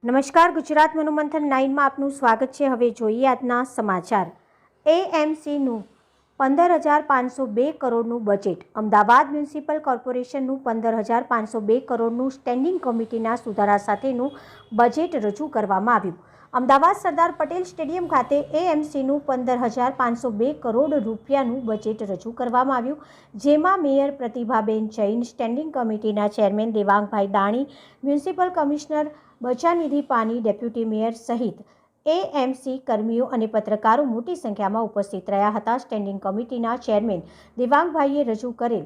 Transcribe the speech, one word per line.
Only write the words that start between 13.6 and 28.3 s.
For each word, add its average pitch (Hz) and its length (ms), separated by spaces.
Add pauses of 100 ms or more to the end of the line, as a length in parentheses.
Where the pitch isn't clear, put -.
સાથેનું 247 440 (400)
બજેટ 254 520
રજૂ 214 320
કરવામાં 208 420
આવ્યું. 180 180 (360)
અમદાવાદ 269 520
સરદાર 339 380
પટેલ 349 300
સ્ટેડિયમ 330 360
ખાતે 285 280 (260)
એ - 100
એમ 302 220
સીનું 277 340
પંદર 254 300 (100)
હજાર 247 240
પાંચસો 240 480
બે 254 100 (140)
કરોડ 269 400
રૂપિયાનું 247 640
બજેટ 214 400
રજૂ 196 240
કરવામાં 247 460
આવ્યું, 269 200 (360)
જેમાં 302 520
મેયર 277 320
પ્રતિભાબેન 220 720
જૈન, 220 320
સ્ટેન્ડિંગ 247 500
કમિટીના 214 640
ચેરમેન 214 440
દેવાંગભાઈ 202 580
દાણી, 220 280 (360)
મ્યુનિસિપલ 349 580